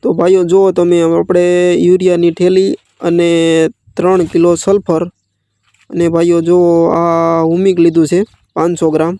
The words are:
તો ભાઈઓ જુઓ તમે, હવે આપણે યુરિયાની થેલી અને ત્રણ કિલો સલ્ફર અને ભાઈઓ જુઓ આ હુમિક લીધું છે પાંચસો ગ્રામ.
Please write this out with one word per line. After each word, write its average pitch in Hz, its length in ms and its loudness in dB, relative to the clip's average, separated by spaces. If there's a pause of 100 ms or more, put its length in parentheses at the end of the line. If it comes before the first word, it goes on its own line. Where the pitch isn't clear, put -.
તો 196 120 -2
ભાઈઓ 180 300 0
જુઓ 185 280 2
તમે, 175 320 0
હવે 165 140 0
આપણે 180 560 0
યુરિયાની 175 580 0
થેલી 185 440 0 (240)
અને 170 720 0 (240)
ત્રણ 180 320 0
કિલો 170 300 0
સલ્ફર 180 480 -2 (880)
અને 170 200 -2
ભાઈઓ 170 320 0
જુઓ 170 480 2
આ 165 520 0
હુમિક 175 380 0
લીધું 165 280 2
છે 180 160 -2 (300)
પાંચસો 165 380 -2
ગ્રામ. 160 280 -2